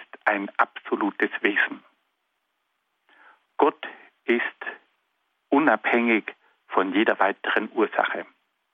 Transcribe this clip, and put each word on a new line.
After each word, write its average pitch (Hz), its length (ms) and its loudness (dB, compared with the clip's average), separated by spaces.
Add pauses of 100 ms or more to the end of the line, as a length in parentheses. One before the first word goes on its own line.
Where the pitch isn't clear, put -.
(240)
ein 101 320 -2
absolutes - 760 -2 (120)
Wesen. - 420 0 (1700)
Gott - 280 2 (380)
ist 117 180 0 (1080)
unabhängig 117 760 2 (440)
von 95 240 0
jeder 104 260 2
weiteren 101 540 -2
Ursache. - 540 -2 (480)